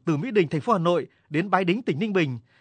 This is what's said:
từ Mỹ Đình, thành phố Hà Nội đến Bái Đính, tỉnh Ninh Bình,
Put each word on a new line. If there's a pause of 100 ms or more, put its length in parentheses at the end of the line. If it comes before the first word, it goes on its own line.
từ
Mỹ
Đình,
thành
phố
Hà
Nội (240)
đến
Bái
Đính,
tỉnh
Ninh
Bình, (220)